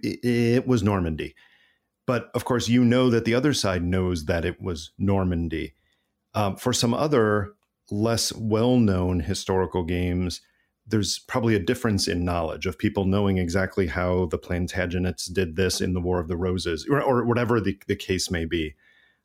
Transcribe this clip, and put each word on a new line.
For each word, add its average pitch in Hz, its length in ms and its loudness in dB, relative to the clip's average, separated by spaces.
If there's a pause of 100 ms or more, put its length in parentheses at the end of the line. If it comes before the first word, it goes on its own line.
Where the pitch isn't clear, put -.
it, - 220 -6
it 120 420 2
was 123 160 2
Normandy. 82 520 0 (720)
But 120 280 -2
of 120 120 -2
course, 117 220 0
you 123 180 6
know 127 240 4
that 117 160 2
the 113 80 2
other 135 180 2
side 92 300 0
knows 90 420 0
that 85 220 -2
it 90 160 -6
was 85 340 -8
Normandy. 85 800 -2 (580)
Um, 104 240 0
for 123 160 -2
some 120 220 0
other 107 580 2 (380)
less 110 440 -2
well-known 107 840 2
historical 92 640 -2
games, 90 560 -2 (460)
there's 104 320 -2
probably 113 360 0
a 101 40 2
difference 101 500 0
in 90 160 -2
knowledge 82 400 -2
of 92 140 -4
people 101 260 0
knowing 98 320 2
exactly 92 520 0
how 90 380 0
the 85 120 -4
Plantagenets 90 920 -4
did 87 260 -2
this 92 260 0
in 92 100 0
the 92 80 -2
War 90 180 -2
of 82 100 -4
the 87 80 -4
Roses, 87 540 -4
or, 143 120 2
or 120 220 2
whatever 117 360 2
the, 98 260 -2
the 101 100 -2
case - 340 -4
may 82 160 -2
be. 80 280 -4 (500)